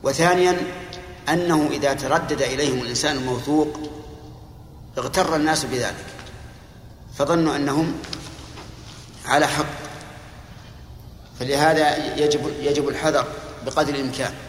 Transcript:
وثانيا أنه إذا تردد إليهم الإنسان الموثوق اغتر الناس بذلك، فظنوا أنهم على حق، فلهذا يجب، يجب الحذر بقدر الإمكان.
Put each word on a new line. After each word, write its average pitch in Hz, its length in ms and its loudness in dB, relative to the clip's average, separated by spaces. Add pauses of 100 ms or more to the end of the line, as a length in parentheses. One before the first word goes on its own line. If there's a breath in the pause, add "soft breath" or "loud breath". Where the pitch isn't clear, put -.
وثانيا 175 540 6 (720)
أنه 165 420 4
إذا 135 240 2
تردد 139 480 0
إليهم 131 360 2
الإنسان 123 380 0
الموثوق 139 640 0 (1200)
اغتر 160 380 2
الناس 156 280 2
بذلك، 120 400 -4 (1120)
فظنوا 160 380 2
أنهم 143 380 2 (1300)
على 143 200 4
حق، 143 180 0 (1800)
فلهذا 147 760 4
يجب، 147 440 4
يجب 143 280 2
الحذر 139 380 2 (400)
بقدر 143 280 2
الإمكان. 135 400 -2 (140)